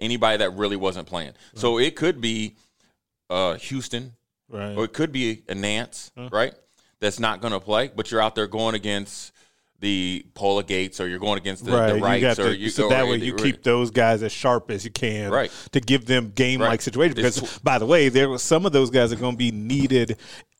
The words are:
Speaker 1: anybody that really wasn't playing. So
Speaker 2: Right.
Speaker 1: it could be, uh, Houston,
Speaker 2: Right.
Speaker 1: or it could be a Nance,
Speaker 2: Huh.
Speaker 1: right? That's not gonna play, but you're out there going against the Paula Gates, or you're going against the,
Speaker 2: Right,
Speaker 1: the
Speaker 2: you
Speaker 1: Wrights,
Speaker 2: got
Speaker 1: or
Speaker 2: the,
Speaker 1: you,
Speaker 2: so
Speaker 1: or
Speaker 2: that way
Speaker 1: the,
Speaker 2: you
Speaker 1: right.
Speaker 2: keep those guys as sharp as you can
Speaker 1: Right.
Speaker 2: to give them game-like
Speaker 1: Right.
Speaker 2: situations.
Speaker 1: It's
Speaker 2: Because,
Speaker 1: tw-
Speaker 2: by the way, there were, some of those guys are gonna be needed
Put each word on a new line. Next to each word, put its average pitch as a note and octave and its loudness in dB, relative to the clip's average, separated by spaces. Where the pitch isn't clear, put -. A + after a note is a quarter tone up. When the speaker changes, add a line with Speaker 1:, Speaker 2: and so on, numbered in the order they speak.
Speaker 1:
anybody A2 0
that G2 0
really G2+ -2
wasn't F#2 -4
playing. D#2+ -10
So A#2+ 0
Speaker 2:
Right. A#2+ 4
Speaker 1:
it - -8
could D3 -2
be, A2+ -4
uh, F2+ 0
Houston, B2 -10
Speaker 2:
Right. G#2 -10
Speaker 1:
or G#2+ -2
it A2 -18
could D#3 -2
be A#2 -2
a F#2+ -8
Nance, G#2+ -6
Speaker 2:
Huh. B2 -14
Speaker 1:
right? A2+ 0
That's G#2 -2
not G#2+ -2
gonna G#2+ -4
play, A2 0
but - -6
you're A2 2
out A2 0
there G#2+ -2
going A2 -2
against G2+ -6
the F#2 -2
Paula G2 0
Gates, F#2 -4
or F#2 -2
you're F2+ -6
going G2+ -2
against F#2+ -8
the, - 0
Speaker 2:
Right, A2+ 4
Speaker 1:
the G#2 2
Speaker 2:
you G#2+ 0
Speaker 1:
Wrights, G2 2
Speaker 2:
got A#2+ 2
Speaker 1:
or G2 2
Speaker 2:
the, G#2 0
Speaker 1:
you, G#2 -4
Speaker 2:
so - 0
Speaker 1:
or G#2 2
Speaker 2:
that B2+ 4
way B2 -2
Speaker 1:
the, G2 -4
Speaker 2:
you C3 -4
Speaker 1:
right. A2 -4
Speaker 2:
keep - -2
those A#2+ 2
guys A2+ 2
as G#2+ -4
sharp B2 0
as G2+ -6
you A2 -10
can G#2+ -4
Speaker 1:
Right. A#2+ 0
Speaker 2:
to C3+ 2
give B2 2
them A#2+ 2
game-like B2+ 2
Speaker 1:
Right. A#2 0
Speaker 2:
situations. C#3 2
Speaker 1:
It's A#2 2
Speaker 2:
Because, - -8
Speaker 1:
tw- - -18
Speaker 2:
by C3 4
the A2 0
way, D3 6
there C3+ 4
were, B2 -4
some E3 2
of F#3+ 2
those C3+ 6
guys A#2+ 4
are A2+ -2
gonna B2 -2
be A#2+ 0
needed A#2+ 0